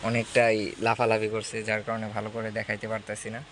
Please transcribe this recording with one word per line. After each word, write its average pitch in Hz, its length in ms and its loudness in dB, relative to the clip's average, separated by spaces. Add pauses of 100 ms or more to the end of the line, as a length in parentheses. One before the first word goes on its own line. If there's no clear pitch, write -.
অনেকটাই 117 500 4 (280)
লাফালাফি 110 480 4
করছে, 110 220 -4 (120)
যার 107 180 0
কারণে 113 200 -2 (100)
ভালো 107 180 -4
করে 110 140 -4 (100)
দেখাইতে 107 340 -4
পারতেছি 107 420 -6
না। 120 60 -8 (120)